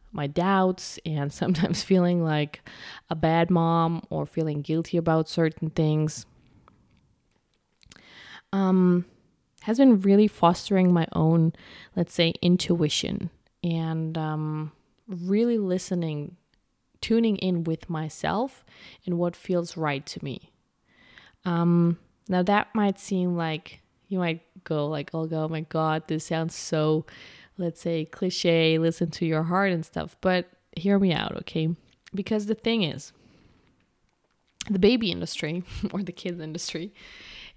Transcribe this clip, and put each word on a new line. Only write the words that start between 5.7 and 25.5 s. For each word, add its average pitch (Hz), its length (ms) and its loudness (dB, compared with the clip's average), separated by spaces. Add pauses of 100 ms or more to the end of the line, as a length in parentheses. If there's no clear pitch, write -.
um, 185 540 4 (560)
has 226 160 -2
been 247 240 8
really 202 260 6
fostering 180 680 2
my 170 200 2
own, 160 400 4 (420)
let's 175 180 -2
say, 165 280 0
intuition 170 880 0 (340)
and, 160 540 -2
um, 156 540 -4 (360)
really 208 500 0
listening, 175 800 -4 (640)
tuning 226 360 2
in 180 260 -2
with 160 260 -6
myself 165 760 -4 (400)
and 175 120 -2
what 175 180 -2
feels 175 420 -4
right 147 280 -4
to - 180 -12
me. - 280 -12 (960)
Um, 170 520 4 (300)
now 180 160 0
that 202 320 0
might 202 240 0
seem 180 360 -2
like, 160 460 -6 (320)
you 185 60 -2
might 165 220 -2 (220)
go 147 240 -2
like, 151 260 -6
"Olga, 160 240 -4
oh 156 100 -2
my 160 140 -4